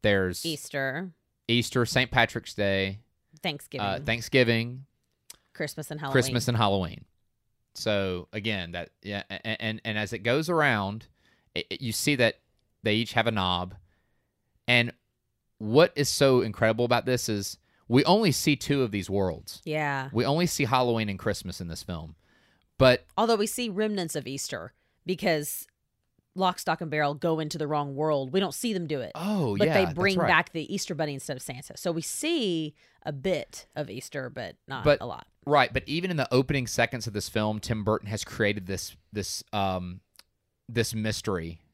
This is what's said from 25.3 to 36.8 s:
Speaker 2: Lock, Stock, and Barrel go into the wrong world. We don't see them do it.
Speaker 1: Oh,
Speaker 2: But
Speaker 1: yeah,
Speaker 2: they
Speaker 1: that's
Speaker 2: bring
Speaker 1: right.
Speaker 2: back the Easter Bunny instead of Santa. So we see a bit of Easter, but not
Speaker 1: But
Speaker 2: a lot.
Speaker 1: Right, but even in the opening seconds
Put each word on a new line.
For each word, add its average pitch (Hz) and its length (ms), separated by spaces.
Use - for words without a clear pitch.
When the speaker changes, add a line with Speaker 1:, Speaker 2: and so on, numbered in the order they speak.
Speaker 2:
Lock, 180 240
Stock, 165 240
and 156 80
Barrel 147 240
go 160 260
into 151 160
the 151 100
wrong 143 280
world. 139 380
We 190 80
don't 170 120
see 226 220
them 175 120
do 139 140
it. - 140
Speaker 1:
Oh, 160 420
Speaker 2:
But 202 120
Speaker 1:
yeah, - 60
Speaker 2:
they 190 120
Speaker 1:
that's 156 80
Speaker 2:
bring 185 240
Speaker 1:
right. 170 100
Speaker 2:
back 170 240
the 165 220
Easter 190 200
Bunny 147 200
instead 135 220
of - 60
Santa. - 360
So 175 140
we 160 100
see 196 720
a 151 80
bit 143 600
of 143 140
Easter, 127 400
but - 280
not 131 160
Speaker 1:
But 147 160
Speaker 2:
a - 60
lot. - 200
Speaker 1:
Right, 139 260
but 127 140
even 175 240
in 170 80
the 131 160
opening 131 320
seconds 117 400